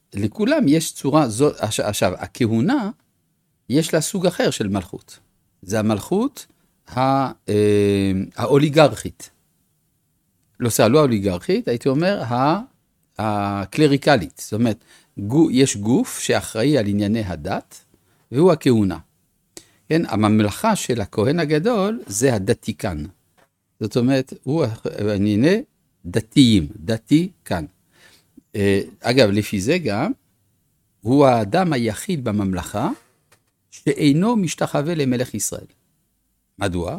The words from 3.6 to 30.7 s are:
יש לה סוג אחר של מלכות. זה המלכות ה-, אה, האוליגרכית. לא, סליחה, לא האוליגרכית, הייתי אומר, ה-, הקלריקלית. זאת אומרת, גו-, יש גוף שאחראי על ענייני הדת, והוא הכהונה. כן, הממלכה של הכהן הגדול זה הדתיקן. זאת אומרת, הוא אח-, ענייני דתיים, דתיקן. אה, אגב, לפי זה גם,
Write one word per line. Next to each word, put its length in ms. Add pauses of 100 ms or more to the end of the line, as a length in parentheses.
יש 260
לה 60
סוג 260
אחר 240
של 180
מלכות. 500 (440)
זה 160
המלכות 680 (420)
ה-, 420 (180)
אה, 640 (240)
האוליגרכית. 960 (1300)
לא, 100
סליחה, 180
לא 100
האוליגרכית, 680
הייתי 200
אומר, 340
ה-, 380 (580)
הקלריקלית. 1300
זאת 80
אומרת, 320 (340)
גו-, 320
יש 260
גוף 420
שאחראי 600
על 80
ענייני 340
הדת, 640 (480)
והוא 200
הכהונה. 460 (880)
כן, 180
הממלכה 720
של 240
הכהן 400
הגדול 680
זה 280
הדתיקן. 680 (760)
זאת 160
אומרת, 360 (100)
הוא 220
אח-, 220 (280)
ענייני 480 (420)
דתיים, 720
דתיקן. 880 (920)
אה, 240 (200)
אגב, 300
לפי 300
זה 180
גם, 340 (880)